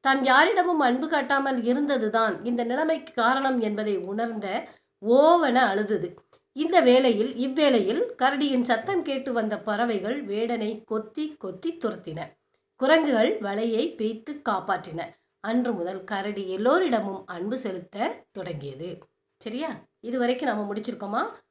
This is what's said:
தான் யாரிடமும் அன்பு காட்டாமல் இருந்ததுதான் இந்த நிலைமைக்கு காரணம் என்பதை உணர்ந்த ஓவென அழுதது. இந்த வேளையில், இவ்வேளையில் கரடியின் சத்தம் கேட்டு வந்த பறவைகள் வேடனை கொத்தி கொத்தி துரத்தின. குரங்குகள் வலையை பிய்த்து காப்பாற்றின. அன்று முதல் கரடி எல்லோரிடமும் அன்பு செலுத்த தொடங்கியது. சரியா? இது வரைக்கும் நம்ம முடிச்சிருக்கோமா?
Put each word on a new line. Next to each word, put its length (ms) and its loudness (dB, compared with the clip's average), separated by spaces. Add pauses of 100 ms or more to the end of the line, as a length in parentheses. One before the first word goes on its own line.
தான் 220 2
யாரிடமும் 560 4
அன்பு 280 2
காட்டாமல் 560 0
இருந்ததுதான் 800 0
இந்த 180 -2
நிலைமைக்கு 500 -2
காரணம் 460 2
என்பதை 380 -2
உணர்ந்த 500 -6 (540)
ஓவென 540 6
அழுதது. 520 2 (480)
இந்த 260 4
வேளையில், 540 4
இவ்வேளையில் 840 2
கரடியின் 440 2
சத்தம் 420 0
கேட்டு 300 -4
வந்த 260 -2
பறவைகள் 600 -2
வேடனை 640 -4
கொத்தி 560 -6
கொத்தி 420 -8
துரத்தின. 380 -6 (560)
குரங்குகள் 640 4
வலையை 560 -2
பிய்த்து 500 -6
காப்பாற்றின. 540 -2 (440)
அன்று 300 0
முதல் 300 -6
கரடி 460 -6
எல்லோரிடமும் 760 0
அன்பு 320 -6
செலுத்த 380 -10 (360)
தொடங்கியது. 580 -10 (520)
சரியா? 280 -6 (300)
இது 180 -6
வரைக்கும் 320 0
நம்ம 240 -4
முடிச்சிருக்கோமா? 480 -6 (300)